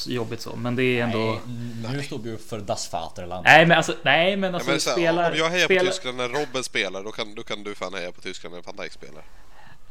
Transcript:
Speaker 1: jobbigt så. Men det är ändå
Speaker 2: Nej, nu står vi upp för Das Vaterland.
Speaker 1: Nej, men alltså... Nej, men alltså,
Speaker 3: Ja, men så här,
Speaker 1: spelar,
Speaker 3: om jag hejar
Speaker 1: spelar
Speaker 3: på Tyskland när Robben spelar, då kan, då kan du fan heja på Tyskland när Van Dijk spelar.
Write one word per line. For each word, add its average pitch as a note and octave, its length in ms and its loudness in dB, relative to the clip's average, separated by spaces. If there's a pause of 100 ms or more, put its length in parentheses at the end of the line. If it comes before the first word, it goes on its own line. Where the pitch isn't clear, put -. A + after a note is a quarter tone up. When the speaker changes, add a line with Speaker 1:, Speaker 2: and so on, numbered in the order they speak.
Speaker 1:
jobbigt A#2+ 340 -4
så. A2+ 140 -8
Men A#2+ 200 -2
det C3 80 2
är B2 200 4
ändå A2 420 0
Speaker 2:
Nej, A#2 520 -6
nu C#3 60 -4
står C#3+ 160 -8
vi A2+ 120 -8
upp G#2+ 180 -10
för A2 100 -6
Das G#2 340 -4
Vaterland. F2 520 -6
Speaker 1:
Nej, D3+ 200 12
men E3 120 8
alltså... D#3+ 260 0
Nej, E3 340 4
men F#3 180 0
alltså, C3+ 140 -2
Speaker 3:
Ja, C#3 40 4
men C#3 80 2
så D#3 80 0
här, B2 80 2
Speaker 1:
spelar, E3+ 340 4
Speaker 3:
om D3 60 0
jag D#3+ 120 4
hejar F3 160 4
Speaker 1:
spelar F#3 200 6
Speaker 3:
på F#3 60 2
Tyskland B2+ 260 -4
när B2 120 0
Robben C3 340 -2
spelar, G2 400 -2
då G#2+ 80 -8
kan, G#2 240 -6
då A2+ 80 -8
kan G#2 200 -8
du G2+ 120 -6
fan F#2 180 -4
heja F2+ 180 -6
på - 100 -12
Tyskland F2 340 -8
när F2 60 -10
Van F#2+ 140 -10
Dijk F2 160 -8
spelar. D2 320 -14 (680)